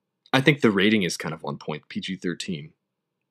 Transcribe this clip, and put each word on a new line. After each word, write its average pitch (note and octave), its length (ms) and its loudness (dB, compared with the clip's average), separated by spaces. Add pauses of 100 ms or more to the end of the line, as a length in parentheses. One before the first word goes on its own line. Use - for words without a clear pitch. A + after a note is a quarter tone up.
(320)
I C3 80 4
think C#3 200 4
the A#2 100 6
rating G#2 320 2
is E2+ 140 -2
kind D#2 180 -8
of E2 100 -14
on D2 140 -8
point, D2+ 300 -10
P - 120 -10
G F#2 160 -8
thirteen. E2 560 -8 (580)